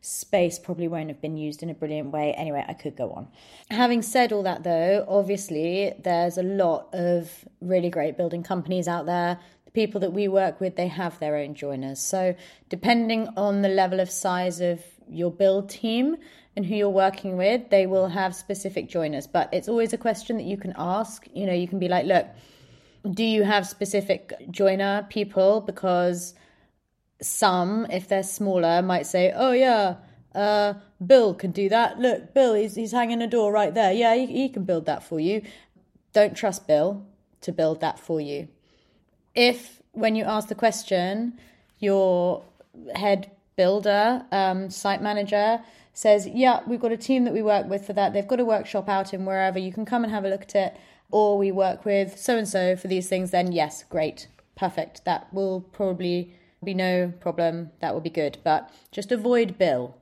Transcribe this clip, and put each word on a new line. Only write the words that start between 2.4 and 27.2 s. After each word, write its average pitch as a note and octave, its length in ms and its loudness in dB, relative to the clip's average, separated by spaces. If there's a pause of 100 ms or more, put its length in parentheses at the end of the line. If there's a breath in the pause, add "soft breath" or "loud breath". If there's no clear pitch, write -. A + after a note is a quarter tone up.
I - 80 -12
could C#3+ 220 -12
go A#2+ 140 -6
on. - 180 -14 (420 loud breath)
Having A#3+ 320 2
said A#3 300 2
all G3+ 120 -2
that, F3+ 180 -4
though, F3 440 2
obviously F#3+ 880 -2 (100)
there's F3 360 0
a F#3 40 -2
lot F#3 520 0
of F3 360 0 (300)
really F3+ 300 0
great D#3+ 260 -2
building F3 260 -4
companies F3+ 460 -4
out E3+ 160 -4
there. F3 340 -2 (280 loud breath)
The - 60 -20
people G#3 280 -2
that F3+ 120 -2
we G3+ 160 -2
work F#3+ 320 2
with, F#3 160 -4
they F3+ 120 -2
have E3+ 300 -6
their D3+ 180 -2
own D3 180 -6
joiners. C3+ 460 -8
So F#3 340 -2 (360 loud breath)
depending A3+ 680 0
on G3+ 260 0
the G3+ 60 2
level F#3+ 320 2
of F#3 100 0
size F3+ 500 -2
of F3 200 -2 (260)
your E3+ 240 -4
build G3 380 2
team, B3 480 -2 (400 loud breath)
and G#3 80 -4
who F3+ 100 -4
you're G#3 140 2
working F#3+ 480 0
with, G#3+ 340 0
they G3 160 6
will F#3+ 220 2
have F#3 260 -2
specific G3 540 -8
joiners. D3+ 380 -4
But - 260 -2
it's F3+ 160 -4
always A3+ 240 0
a A3+ 60 -6
question A3+ 380 -4
that G#3+ 80 -6
you G3 120 -4
can F3+ 200 -10
ask. F3+ 560 -4
You G3 140 -6
know, F#3 60 0
you F3+ 160 0
can F#3+ 100 -4
be F3+ 100 0
like, F3+ 180 2
"Look, F3+ 200 4 (840 soft breath)
do G3+ 140 -2
you A3 180 4
have G3+ 240 4
specific G3 680 -4 (180)
joiner G3 600 2
people?" G3+ 500 2
Because F3+ 720 0 (840 soft breath)